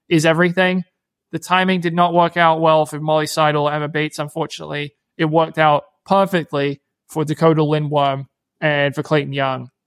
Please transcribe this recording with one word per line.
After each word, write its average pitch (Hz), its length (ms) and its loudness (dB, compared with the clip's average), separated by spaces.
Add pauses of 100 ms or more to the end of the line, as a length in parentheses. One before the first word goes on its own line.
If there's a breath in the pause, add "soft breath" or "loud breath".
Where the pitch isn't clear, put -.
is 160 160 2
everything. 180 580 2 (480)
The 160 80 -8
timing 185 400 0
did 170 140 -2
not 175 200 2
work 170 220 2
out 165 240 4
well 156 260 4
for 147 140 -10
Molly 156 260 0
Seidel, 151 440 0
Emma 151 180 -4
Bates, 151 320 -6
unfortunately. 147 760 -8 (240)
It 160 80 0
worked 160 320 0
out 151 280 2 (200)
perfectly 165 760 -2 (260)
for 156 160 -6
Dakota 156 380 2
Lindworm 143 640 0 (340)
and 143 340 0
for 147 80 -4
Clayton 139 320 -2
Young. 131 360 -4 (180)